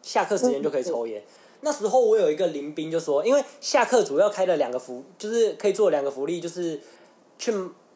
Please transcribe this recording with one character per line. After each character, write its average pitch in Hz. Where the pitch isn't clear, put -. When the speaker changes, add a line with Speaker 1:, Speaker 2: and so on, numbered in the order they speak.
Speaker 1:
下 196
课 202
时 -
间 139
就 147
可 139
以 123
抽 120
烟。 107
Speaker 2:
嗯， -
嗯。 -
Speaker 1:
那 294
时 208
候 247
我 220
有 180
一 151
个 180
邻 151
兵 160
就 165
说， 156
因 240
为 277
下 254
课 226
主 143
要 202
开 196
的 180
两 139
个 123
福-， 127
就 208
是 226
可 -
以 196
做 196
两 147
个 139
福 135
利， 170
就 170
是 165
去 -